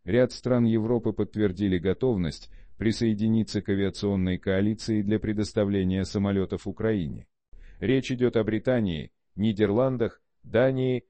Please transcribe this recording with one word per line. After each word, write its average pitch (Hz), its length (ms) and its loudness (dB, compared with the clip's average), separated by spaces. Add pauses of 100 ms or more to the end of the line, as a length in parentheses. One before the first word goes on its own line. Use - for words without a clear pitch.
ряд 120 280 2
стран 123 340 0
Европы 113 480 0
подтвердили 98 680 0
готовность 92 720 -2 (260)
присоединиться 110 840 0
к - 60 -8
авиационной 98 680 0
коалиции 104 640 0
для 104 160 0
предоставления 101 880 0
самолетов 98 640 -2
Украине. 92 580 -4 (540)
Речь 131 320 0
идет 120 260 2
о 110 60 2
Британии, 107 680 0 (240)
Нидерландах, 107 840 0 (220)
Дании, 127 680 0